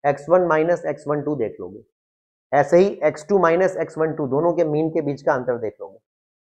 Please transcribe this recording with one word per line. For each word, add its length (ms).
एक्स 240
वन 180
माइनस 400
एक्स 220
वन 140
टू 140
देख 240
लोगे, 220
ऐसे 260
ही 260
एक्स 240
टू 120
माइनस 380
एक्स 200
वन 160
टू 140
दोनों 260
के 120
मीन 240
के 120
बीच 200
का 120
अंतर 240
देख 220
लोगे। 180